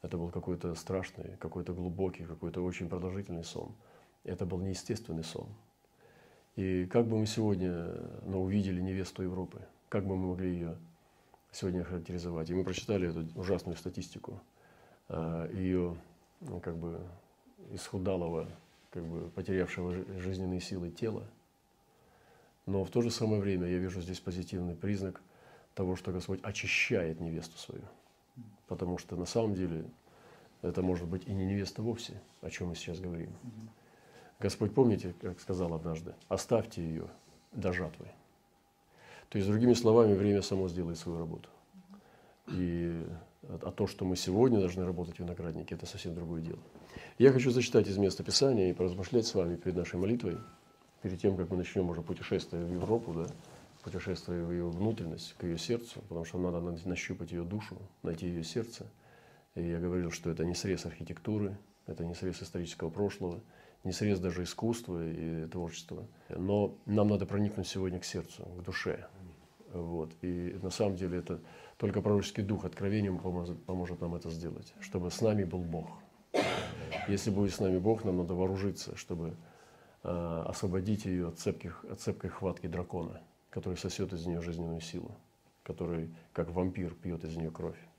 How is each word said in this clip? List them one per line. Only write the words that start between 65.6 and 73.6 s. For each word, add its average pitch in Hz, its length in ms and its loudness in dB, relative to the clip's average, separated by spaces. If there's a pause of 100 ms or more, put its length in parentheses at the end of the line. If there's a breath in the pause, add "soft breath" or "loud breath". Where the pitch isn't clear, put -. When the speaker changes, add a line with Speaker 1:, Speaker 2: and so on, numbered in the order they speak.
Speaker 1:
Но 101 460 2 (120)
нам 104 200 6
надо 101 180 4
проникнуть 101 440 0
сегодня 92 320 -2
к - 40 -10
сердцу, - 380 -6 (160)
к 90 60 -10
душе. - 420 -2 (640)
Вот. 85 380 -4 (120)
И 90 380 -2
на 95 100 -2
самом 98 260 2
деле 90 220 0
это 85 200 -4 (380 loud breath)
только 101 260 2
пророческий 104 400 4
дух 101 220 2
откровением 98 540 2
помо-, 87 360 -2 (120)